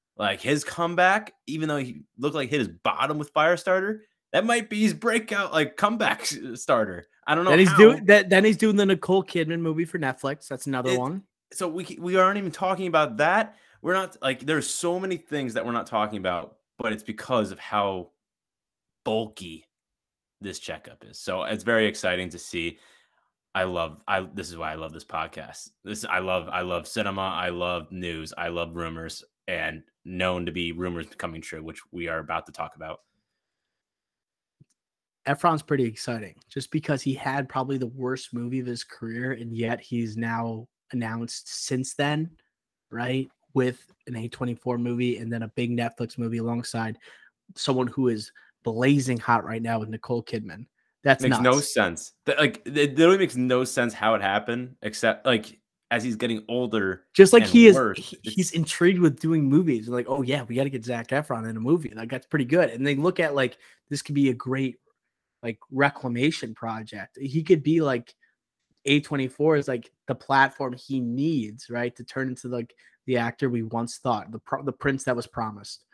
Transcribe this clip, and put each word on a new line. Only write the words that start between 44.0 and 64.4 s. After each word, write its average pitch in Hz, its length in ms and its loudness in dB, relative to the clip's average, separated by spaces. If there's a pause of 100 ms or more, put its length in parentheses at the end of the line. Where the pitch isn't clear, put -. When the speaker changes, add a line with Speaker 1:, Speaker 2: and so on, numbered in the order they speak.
Speaker 2:
an 123 100 -10
A 117 120 -8
twenty-four 123 500 -6
movie 120 400 -2
and 117 160 -6
then 113 100 -4
a 110 60 -8
big 120 260 -4
Netflix 117 420 -4
movie 117 200 -4
alongside 117 640 -6 (560)
someone 127 320 0
who 127 200 0
is 107 240 -2 (320)
blazing 127 540 2
hot 113 260 2
right 113 200 -6
now 113 160 -2
with 107 100 -6
Nicole 113 340 -6
Kidman. 107 440 -10 (360)
That's 131 200 6
Speaker 1:
Makes 123 160 4
Speaker 2:
nuts. 123 40 0
Speaker 1:
no 127 160 6
sense. 98 540 -2 (120)
That, 131 120 0
like, 143 280 2
it 143 320 0
literally 175 200 8
makes 175 180 0
no 127 280 2
sense 120 300 -2
how 110 220 2
it 98 60 -2
happened, 117 600 -2
except, - 440 -2
like, 117 300 0 (360)
as 117 120 -2
he's 117 140 -4
getting 113 300 -4
older 107 580 -2 (100)
Speaker 2:
Just 196 180 12
like 226 100 12
Speaker 1:
and 208 80 0
Speaker 2:
he 233 140 12
is, 196 100 12
Speaker 1:
worse, 113 220 0
Speaker 2:
he, - 260 -14
Speaker 1:
it's 220 120 -10
Speaker 2:
he's 185 160 0
intrigued 170 480 2
with 165 200 4
doing 156 300 2
movies. 139 380 2
Like, 123 200 -4
"Oh, 139 140 -2
yeah, 131 220 -2
we 113 100 -10
gotta 139 160 0
get 123 160 -8
Zac 117 220 -6
Efron 127 420 -4
in 113 80 -6
a - 20 -6
movie." 151 360 0
Like, 113 160 -10
that's 127 160 -10
pretty 143 180 0
good. 151 240 4
And 127 160 -4
they 143 100 2
look 175 240 0
at, 156 140 0
like, 135 240 0 (320)
this 147 140 -6
could 147 100 -8
be 143 160 4
a 127 40 0
great, 131 420 -4 (640)